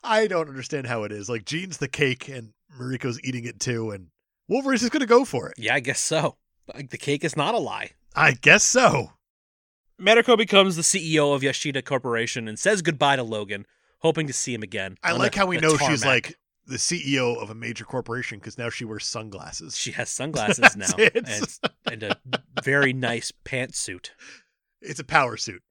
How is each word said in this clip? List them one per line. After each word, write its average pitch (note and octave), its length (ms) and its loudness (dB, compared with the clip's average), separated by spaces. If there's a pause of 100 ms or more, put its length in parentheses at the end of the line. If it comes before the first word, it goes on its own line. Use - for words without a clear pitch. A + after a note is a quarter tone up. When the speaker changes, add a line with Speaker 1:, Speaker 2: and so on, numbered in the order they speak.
Speaker 1:
I A3 260 4
don't E3 200 0
understand C3+ 380 -6
how A#2 180 -2
it G#2 80 -6
is. G#2 160 -10
Like, A#2 160 -4
Jean's F3 340 -6
the C#3 100 -2
cake, C3 400 0
and A#2+ 240 -14 (260)
Mariko's B2+ 460 -4
eating B2+ 200 -4
it A2+ 140 -12
too, A2+ 320 -2
and F#2+ 180 -12 (400)
Wolverine's C4 340 2
just A#3+ 100 0
gonna C#4 140 2
go A#3+ 180 8
for - 240 -2
it. - 100 -12
Speaker 2:
Yeah, A2+ 160 0
I C#3+ 60 4
guess B2+ 200 -2
so. D#3+ 360 0 (360)
Like, C#3 180 -12
the - 80 -10
cake C#3+ 260 0
is D#3 120 -2
not D#3+ 180 0
a A#3 40 0
lie. G#2+ 320 -6 (240)
Speaker 1:
I D3 180 6
guess D#3+ 320 6
so. E3+ 480 4 (880)
Speaker 2:
Mariko A3+ 360 6
becomes G3 400 6
the E3 60 -4
C D#3+ 320 2
E D3+ 40 6
O C#3+ 140 4
of C3+ 100 0
Yoshida C#3 400 -2
Corporation A#2 680 -2
and G#2+ 100 -10
says G3 240 2
goodbye D3 340 2
to B2+ 60 -2
Logan, G#2 440 -6 (340)
hoping D#3+ 260 2
to C#3 60 -8
see - 200 -4
him A2 100 -4
again G2 400 -8
Speaker 1:
I E3+ 100 0
Speaker 2:
on E3+ 60 0
Speaker 1:
like F#3+ 140 2
Speaker 2:
the, G3 80 -2
Speaker 1:
how G3 60 6
we F3+ 100 0
Speaker 2:
the D#3+ 60 0
Speaker 1:
know D#3 140 6
she's, C#3 260 2
Speaker 2:
tarmac. - 20 0
Speaker 1:
like, B2 300 2 (320)
the C3 120 -8
C E3+ 280 -2
E C3+ 140 2
O A#2+ 140 2
of A2+ 160 -8
a A2 40 -12
major A2+ 300 -10
corporation A#2 540 -6
'cause G#2 200 -14
now A#2 100 -4
she A#2 160 -6
wears G#2+ 220 -8
sunglasses. G#2 720 -10
Speaker 2:
She - 160 -6
has - 180 -6
Speaker 1:
<laughs> - 0 -
Speaker 2:
sunglasses D3 680 -2
now G2 100 -8 (100)
Speaker 1:
That's G#3+ 680 -4
it. - 0 - (240)
Speaker 2:
and, A2+ 160 -10
and G#2 100 -8
a - 60 -8 (440)
very C#3 300 0
nice A#2+ 400 -4 (120)
pantsuit. B2+ 680 -8 (720)
Speaker 1:
It's D3+ 180 -10
a D3 40 -10
power B2+ 340 2
suit F2+ 320 -10